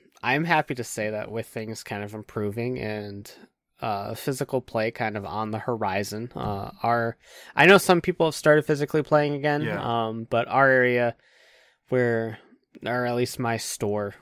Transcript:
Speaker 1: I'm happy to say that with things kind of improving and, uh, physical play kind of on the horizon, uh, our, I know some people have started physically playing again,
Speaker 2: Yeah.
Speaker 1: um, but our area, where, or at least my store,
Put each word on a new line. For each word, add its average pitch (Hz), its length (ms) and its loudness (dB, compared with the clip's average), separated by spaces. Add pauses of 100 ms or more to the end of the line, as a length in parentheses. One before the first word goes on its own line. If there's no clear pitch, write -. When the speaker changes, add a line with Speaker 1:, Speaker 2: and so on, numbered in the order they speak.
(220)
Speaker 1:
I'm 135 220 0
happy 156 300 0
to 120 100 -6
say 107 260 -6
that 107 200 -8
with 110 160 -8
things 110 360 -10
kind 104 200 -8
of 104 120 -10
improving 110 640 -4
and, 104 520 -8 (500)
uh, 107 340 -6
physical 135 460 -4
play 113 300 -2
kind 110 260 -4
of 101 80 -6
on 107 280 -6
the 110 60 -4
horizon, 107 760 -4
uh, 101 360 -6 (120)
our, 117 340 0 (400)
I 143 100 6
know 190 120 10
some 175 240 4
people 175 240 2
have 151 80 -2
started 151 320 6
physically 147 360 0
playing 147 320 2
again, 147 280 0
Speaker 2:
Yeah. 113 460 -2
Speaker 1:
um, 113 200 -6
but 117 200 0
our 135 200 6
area, 123 480 4 (720)
where, 117 500 0 (460)
or 123 220 -2
at 120 100 -2
least 123 220 -2
my 117 180 -2
store, 104 640 -4